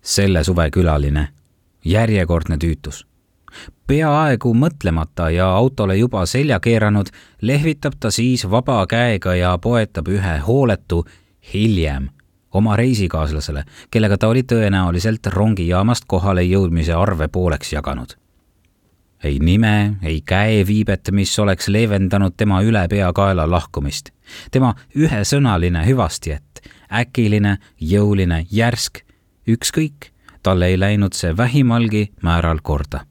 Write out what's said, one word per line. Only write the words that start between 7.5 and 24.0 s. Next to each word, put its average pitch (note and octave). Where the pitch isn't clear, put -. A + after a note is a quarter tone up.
ta A2
siis B2
vaba A#2
käega A2+
ja F2+
poetab A2
ühe F#2
hooletu A2
hiljem E2
oma G#2
reisikaaslasele, D#2+
kellega G#2
ta A2
oli B2
tõenäoliselt G2+
rongijaamast F#2+
kohale F#2
jõudmise E2+
arve E2+
pooleks E2+
jaganud. D2
Ei C#2+
nime, G#2
ei D#2
käeviibet, G#2
mis G2+
oleks G2
leevendanud G2
tema G2
ülepeakaela F#2+
lahkumist. D2+